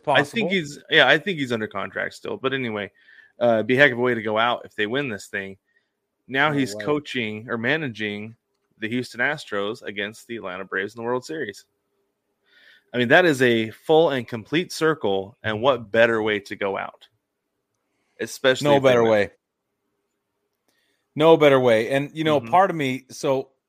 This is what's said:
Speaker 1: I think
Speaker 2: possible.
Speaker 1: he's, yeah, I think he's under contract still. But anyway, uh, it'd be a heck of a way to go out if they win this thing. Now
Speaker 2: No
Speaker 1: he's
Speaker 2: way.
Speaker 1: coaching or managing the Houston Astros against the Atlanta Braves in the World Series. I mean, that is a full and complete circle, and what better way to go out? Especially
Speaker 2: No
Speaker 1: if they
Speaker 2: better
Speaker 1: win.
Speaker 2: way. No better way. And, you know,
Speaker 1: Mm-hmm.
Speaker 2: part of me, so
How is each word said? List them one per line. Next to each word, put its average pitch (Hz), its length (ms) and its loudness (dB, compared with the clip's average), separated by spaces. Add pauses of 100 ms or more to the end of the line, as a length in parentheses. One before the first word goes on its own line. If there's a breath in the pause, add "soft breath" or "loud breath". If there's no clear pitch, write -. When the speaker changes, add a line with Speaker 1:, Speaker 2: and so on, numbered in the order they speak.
Speaker 1:
I 139 160 2
think 185 280 -4
Speaker 2:
possible. - 0 -
Speaker 1:
he's, 160 300 -4 (120)
yeah, 147 160 6
I 151 100 6
think 165 220 -4
he's 127 120 -4
under 110 140 -2
contract 98 480 -8
still. - 240 -10
But 131 160 -4
anyway, 110 380 -6 (500 soft breath)
uh, 120 140 2
it'd 107 120 -2
be 127 100 2
a - 20 2
heck 139 120 6
of 120 60 -6
a 120 40 -2
way 123 120 0
to 117 80 -4
go 107 160 -4
out 117 280 0
if - 100 -20
they 107 100 -2
win 131 240 -4
this 101 160 -10
thing. 98 320 -10 (720)
Now 139 240 0
Speaker 2:
No 143 80 -4
Speaker 1:
he's 127 160 -4
Speaker 2:
way. 107 80 -12
Speaker 1:
coaching 127 680 -6
or 123 80 -6
managing 113 800 -6 (420)
the 110 100 -10
Houston 120 320 -6
Astros 110 600 -6
against 101 460 -10
the 117 80 -12
Atlanta 95 300 -12
Braves 98 280 -6
in 120 80 -16
the - 40 -12
World 123 200 -6
Series. 139 400 -12 (1300 soft breath)
I 120 60 -4
mean, 123 80 0
that 175 180 6
is 139 160 2
a 113 300 2
full 160 400 2
and 127 160 -6
complete 139 440 -6
circle, 107 680 -4
and 107 220 -6
what 120 280 0
better 113 300 4
way 107 200 0
to - 140 -12
go 98 220 -4
out? - 300 -12 (1120)
Especially 127 500 0
Speaker 2:
No 143 80 6
Speaker 1:
if 131 60 2
they 135 60 6
Speaker 2:
better 123 120 4
Speaker 1:
win. 113 100 4
Speaker 2:
way. 101 200 2 (1800)
No 160 220 8
better 143 220 6
way. 117 320 4
And, 139 220 -2
you 156 100 -6
know, 151 160 2
Speaker 1:
Mm-hmm. 117 120 -10
Speaker 2:
part 185 180 4
of 170 60 -4
me, 131 340 -4
so 135 400 -4 (180)